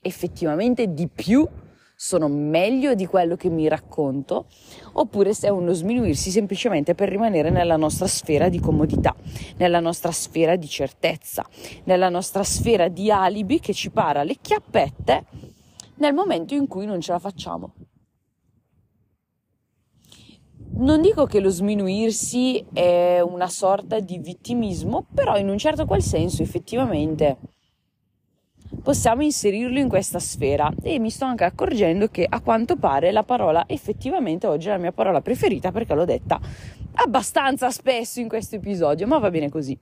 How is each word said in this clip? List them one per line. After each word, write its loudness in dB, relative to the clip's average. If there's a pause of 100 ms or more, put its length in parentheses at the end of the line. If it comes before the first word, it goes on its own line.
effettivamente -2
di -4
più 2 (560)
sono 0
meglio 2
di 0
quello 2
che -2
mi 2
racconto, -4 (460)
oppure 0
se -2
è 2
uno 0
sminuirsi -2
semplicemente 0
per 0
rimanere 2
nella 4
nostra 0
sfera 2
di 0
comodità, 2 (440)
nella 4
nostra -2
sfera 2
di -6
certezza, -4 (380)
nella 4
nostra -2
sfera 2
di -2
alibi 2
che -4
ci -8
para 0
le -2
chiappette 0 (720)
nel 2
momento -2
in 0
cui -8
non -4
ce -4
la -2
facciamo. -10 (3000)
Non 4
dico 4
che 2
lo 4
sminuirsi 0
è 4
una 0
sorta 0
di -8
vittimismo, -4
però 2
in 0
un -2
certo 0
qual 2
senso 0
effettivamente 0 (1500)
possiamo 2
inserirlo 0
in 2
questa 0
sfera -2 (100)
e -2
mi 0
sto -6
anche 0
accorgendo 0
che 0
a -2
quanto 2
pare 2
la 2
parola 2
effettivamente -4
oggi -2
è -2
la 0
mia -2
parola 2
preferita 0
perché -2
l'ho 4
detta 0 (520)
abbastanza 0
spesso -2
in -6
questo -6
episodio, 0
ma 4
va 2
bene -2
così. -6